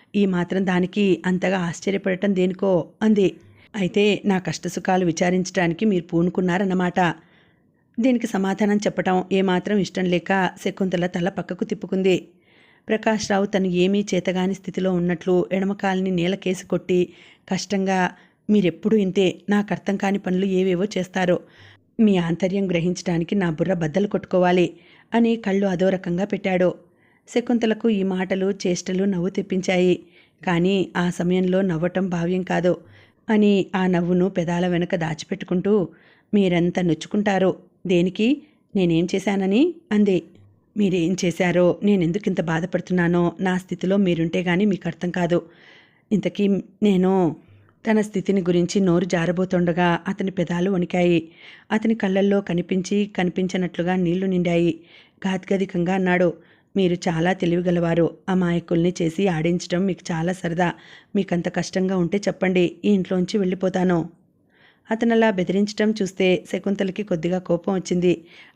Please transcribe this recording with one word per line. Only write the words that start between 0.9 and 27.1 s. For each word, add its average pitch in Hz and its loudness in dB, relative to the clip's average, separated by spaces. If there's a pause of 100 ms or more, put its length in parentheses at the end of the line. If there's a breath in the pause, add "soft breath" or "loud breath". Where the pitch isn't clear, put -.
అంతగా 185 0
ఆశ్చర్యపడటం 190 -2
దేనికో?" 185 0 (140)
అంది. 208 4 (400 loud breath)
"అయితే 202 0
నా 190 2
కష్టసుఖాలు 185 -2
విచారించడానికి 180 0
మీరు 185 2
పూనుకున్నారన్నమాట." 180 0 (840 soft breath)
దీనికి 233 2
సమాధానం 196 0
చెప్పటం 185 0
ఏమాత్రం 190 0
ఇష్టం 190 -2
లేక 180 0 (160)
శకుంతల 185 -2
తల 180 -2
పక్కకు 180 -8
తిప్పుకుంది. 190 -2 (600 soft breath)
ప్రకాశ్రావు 214 0
తను 196 0
ఏమీ 185 2 (100)
చేతగాని 185 -2
స్థితిలో 185 -4
ఉన్నట్లు 175 0
ఎడమ 190 0
కాలిని 190 -2
నేలకేసి 185 -2
కొట్టి 180 0 (380 loud breath)
కష్టంగా, 190 -2 (380 soft breath)
"మీరెప్పుడూ 208 2
ఇంతే, 190 2 (140)
నాకర్థం 202 -2
కాని 196 -2
పనులు 185 -2
ఏవేవో 185 0
చేస్తారు. 180 0 (600 loud breath)
మీ 208 6
ఆంతర్యం 180 0
గ్రహించడానికి 170 -2
నా 185 0
బుర్ర 165 0
బద్దలు 175 -2
కొట్టుకోవాలి," 180 2 (400 loud breath)
అని 233 2
కళ్ళు 196 0
అదో 185 0
రకంగా 185 -2
పెట్టాడు. 185 0 (560 soft breath)